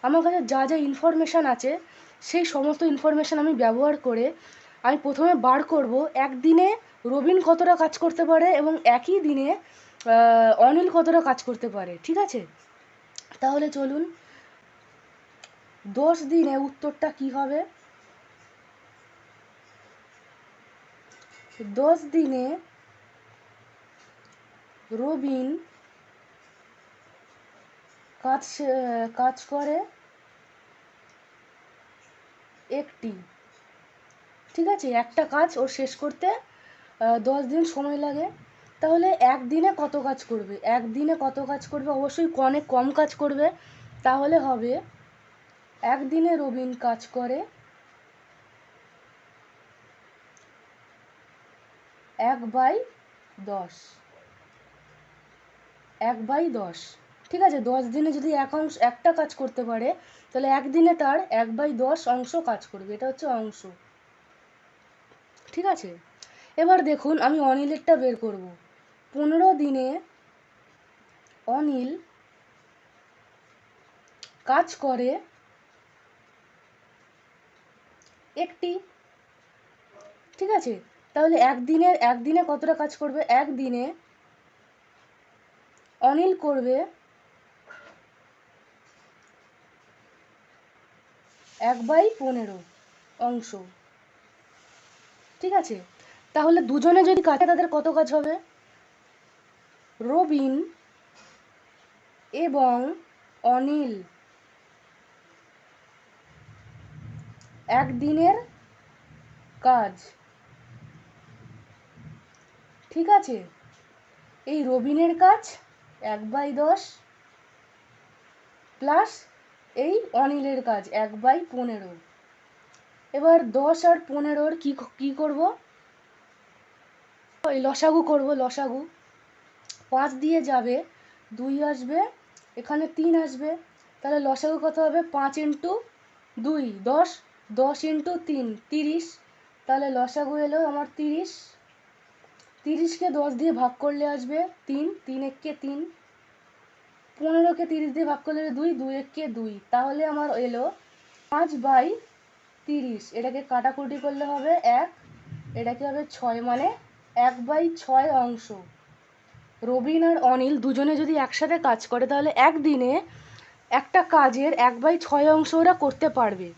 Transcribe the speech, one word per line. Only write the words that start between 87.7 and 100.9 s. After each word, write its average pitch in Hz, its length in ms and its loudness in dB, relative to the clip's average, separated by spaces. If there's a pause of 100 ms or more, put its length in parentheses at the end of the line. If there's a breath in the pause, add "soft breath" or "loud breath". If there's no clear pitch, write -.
এক 240 180 2 (120)
by 330 160 8 (140)
পনেরো 233 380 -6 (640)
অংশ, 240 300 -4 (1900)
ঠিক 370 120 -4
আছে? 330 220 0 (600 soft breath)
তাহলে 330 260 4
দুজনে 294 480 4
যদি 381 120 4
কাজে 302 300 4
তাদের 339 200 2
কত 302 160 -2 (100)
কাজ 311 160 2
হবে? 302 200 0 (1700)
রবিন 269 540 0 (1800)